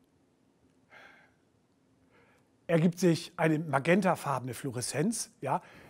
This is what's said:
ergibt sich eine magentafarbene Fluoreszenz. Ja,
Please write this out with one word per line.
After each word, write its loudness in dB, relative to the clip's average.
ergibt 2
sich 2
eine 2
magentafarbene 0
Fluoreszenz. -4
Ja, -2